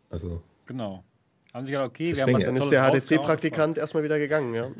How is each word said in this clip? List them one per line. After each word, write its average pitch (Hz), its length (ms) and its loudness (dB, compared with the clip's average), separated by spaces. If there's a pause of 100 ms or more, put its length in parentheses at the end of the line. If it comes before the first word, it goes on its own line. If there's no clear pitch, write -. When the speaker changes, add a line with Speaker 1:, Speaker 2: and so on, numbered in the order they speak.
Speaker 1:
Also 85 320 -8 (240)
Speaker 2:
Genau. 104 380 -10 (500)
Haben 127 120 -10
sie 135 60 -8
gedacht, 139 180 -2
okay, 156 160 -6
wir 170 60 0
Speaker 1:
Deswegen 135 160 0
Speaker 2:
haben 127 80 6
was 104 100 4
Speaker 3:
Dann 127 100 0
ist 131 60 2
Speaker 2:
Tolles 143 100 2
Speaker 3:
der 135 100 8
Speaker 2:
rausgehauen, 135 200 4
das 131 100 -4
war 156 60 6
Speaker 3:
H-D-C-Praktikant 156 600 0
erstmal 156 260 -2
wieder 151 160 0
gegangen, 147 340 0
ja. 113 260 -4